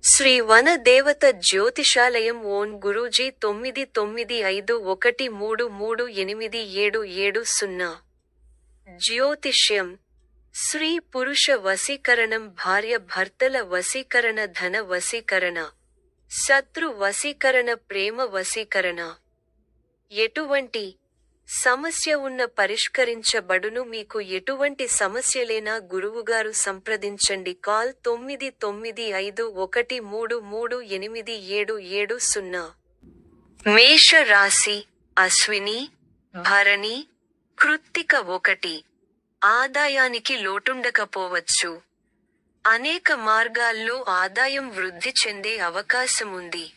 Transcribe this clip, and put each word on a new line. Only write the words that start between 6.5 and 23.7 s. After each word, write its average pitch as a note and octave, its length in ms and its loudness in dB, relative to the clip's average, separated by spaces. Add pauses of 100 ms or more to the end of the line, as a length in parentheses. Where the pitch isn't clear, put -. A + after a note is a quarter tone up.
ఏడు G#3 460 -2
ఏడు G3 400 -2
సున్నా. F3+ 540 -4 (920)
జ్యోతిష్యం. G#3+ 1080 -2 (580)
స్త్రీ D#4 440 -4
పురుష C#4 520 -2
వశీకరణం, A3 960 0
భార్య G3+ 500 -2
భర్తల G#3+ 640 -2
వశీకరణ, A3 840 -2
ధన F#3 340 -4
వశీకరణ, F3+ 920 -4 (600)
శత్రు - 560 0
వశీకరణ, B3 840 0
ప్రేమ G#3+ 480 -4
వశీకరణ. F#3 920 -4 (960)
ఎటువంటి A3+ 840 -2 (540)
సమస్య D4+ 640 0
ఉన్న C4 320 -2
పరిష్కరించబడును. A3 1400 -2